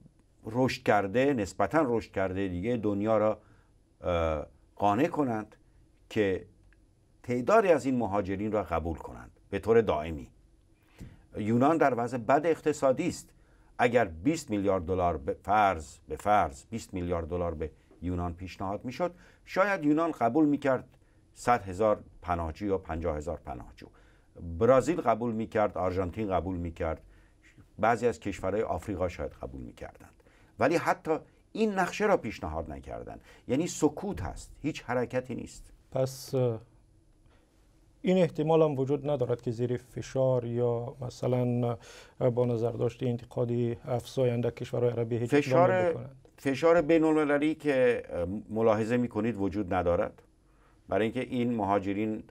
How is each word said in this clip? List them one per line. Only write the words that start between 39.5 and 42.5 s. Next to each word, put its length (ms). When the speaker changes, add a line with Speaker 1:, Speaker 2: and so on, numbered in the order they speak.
Speaker 2:
زیر 260
فشار 680
یا 560
مثلاً، 760
اه، 100
با 160
نظر 260